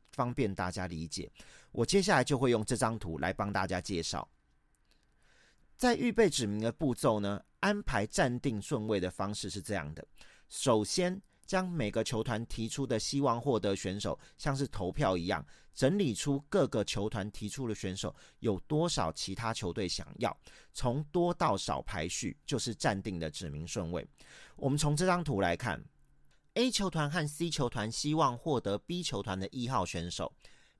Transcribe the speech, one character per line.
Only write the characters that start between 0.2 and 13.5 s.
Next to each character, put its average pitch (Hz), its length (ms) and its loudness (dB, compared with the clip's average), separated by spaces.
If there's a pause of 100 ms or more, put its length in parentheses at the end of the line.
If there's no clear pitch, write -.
便 110 220 0
大 90 160 -2
家 92 160 -4
理 82 220 -6
解。 - 200 -8 (440)
我 120 120 2
接 196 160 4
下 190 140 4
来 131 80 6
就 127 160 2
会 123 140 4
用 107 120 4
这 123 120 0
张 113 200 2
图 82 220 -6
来 82 140 0
帮 101 200 -2
大 95 140 0
家 90 140 0
介 90 200 -2
绍。 80 260 -4 (1500)
在 247 200 6
预 233 160 2
备 214 180 8
指 127 160 0
名 104 140 0
的 113 100 2
步 131 240 0
骤 113 240 4
呢， 101 240 -2 (160)
安 202 240 0
排 110 240 2
暂 127 320 2
定 113 240 -2
顺 110 240 -2
位 104 140 2
的 90 100 -2
方 101 240 -4
式 101 160 -6
是 101 100 -6
这 104 140 -4
样 76 180 -4
的。 - 140 -12 (420)
首 113 360 4
先 185 360 0 (240)
将 185 240 0
每 147 220 0
个 113 120 0
球 110 200 0
团 113 240 -2
提 113 220 -4
出 135 180 -2
的 117 120 0
希 139 220 -2
望 120 200 2
获 120 200 2